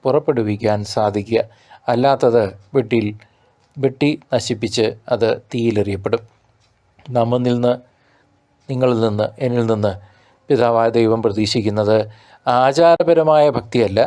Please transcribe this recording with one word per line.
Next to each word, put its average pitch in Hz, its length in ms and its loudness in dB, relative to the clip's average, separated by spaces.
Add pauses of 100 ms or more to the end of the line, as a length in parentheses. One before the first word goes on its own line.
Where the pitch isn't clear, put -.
പുറപ്പെടുവിക്കാൻ 110 720 0 (160)
സാധിക്കുക. 107 480 0 (500)
അല്ലാത്തത് 123 520 2 (320)
വെട്ടിയിൽ, 113 320 0 (680)
വെട്ടി 135 340 0 (240)
നശിപ്പിച്ച് 110 520 -2 (280)
അത് 110 140 0 (240)
തീയിലെറിയപ്പെടും. 107 720 -2 (960)
നമ്മിൽ 120 300 0
നിന്ന്, 123 280 0 (920)
നിങ്ങളിൽ 127 380 0
നിന്ന്, 107 220 -2 (180)
എന്നിൽ 120 260 -2
നിന്ന് 104 200 -2 (560)
പിതാവായ 113 480 2
ദൈവം 113 260 2
പ്രതീക്ഷിക്കുന്നത് 107 720 0 (500)
ആചാരപരമായ 156 1000 4 (120)
ഭക്തിയല്ല 107 500 0